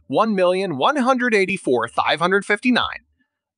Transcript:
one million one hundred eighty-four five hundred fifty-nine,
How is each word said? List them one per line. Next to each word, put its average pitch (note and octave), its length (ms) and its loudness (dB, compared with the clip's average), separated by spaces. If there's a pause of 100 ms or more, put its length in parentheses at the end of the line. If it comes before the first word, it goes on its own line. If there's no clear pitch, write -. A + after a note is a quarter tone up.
one G3+ 260 0
million F#3 420 0
one G#3+ 200 0
hundred B3+ 380 0
eighty-four E3+ 540 0
five - 320 -2
hundred F#3+ 240 0
fifty-nine, G#3 640 -2 (520)